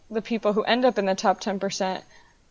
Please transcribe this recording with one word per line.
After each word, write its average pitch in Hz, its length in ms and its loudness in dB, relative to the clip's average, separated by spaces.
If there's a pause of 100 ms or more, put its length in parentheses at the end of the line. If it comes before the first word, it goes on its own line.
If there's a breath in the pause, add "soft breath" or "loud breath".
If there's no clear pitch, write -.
(100)
the 220 120 -4
people 226 320 0
who 208 100 2
end 247 220 2
up 240 120 2
in 202 80 0
the 190 80 2
top 185 260 0
ten 196 200 -4
percent, 190 420 -4 (480 soft breath)